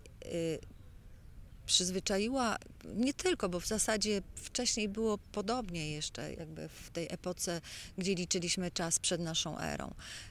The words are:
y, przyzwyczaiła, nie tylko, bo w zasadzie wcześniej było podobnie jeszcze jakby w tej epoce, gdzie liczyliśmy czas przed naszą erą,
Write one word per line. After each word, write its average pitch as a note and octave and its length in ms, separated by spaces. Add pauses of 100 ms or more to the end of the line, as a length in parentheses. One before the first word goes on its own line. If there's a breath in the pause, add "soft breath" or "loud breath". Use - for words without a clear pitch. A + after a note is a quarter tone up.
(260)
y, E3 320 (1080)
przyzwyczaiła, G#3 880 (280)
nie A3+ 300
tylko, F4 340
bo F3 120
w - 60
zasadzie G#3+ 560 (120)
wcześniej - 540
było G#3+ 300
podobnie G3 720
jeszcze D3+ 440
jakby D#3+ 340
w - 220
tej E3+ 200
epoce, F3 500 (380 loud breath)
gdzie F#3+ 160
liczyliśmy F3 560
czas E3 280
przed E3+ 220
naszą D#3+ 380
erą, - 360 (360 loud breath)